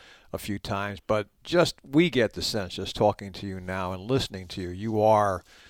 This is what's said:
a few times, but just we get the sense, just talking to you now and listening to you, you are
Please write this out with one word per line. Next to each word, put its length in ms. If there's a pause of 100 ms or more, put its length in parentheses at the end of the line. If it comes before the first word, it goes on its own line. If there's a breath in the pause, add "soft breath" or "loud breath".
(320 soft breath)
a 60
few 220
times, 460
but 220 (160)
just 400
we 260
get 240
the 80
sense, 340
just 200
talking 380
to 140
you 120
now 320
and 120
listening 460
to 120
you, 80
you 320
are 420 (260 soft breath)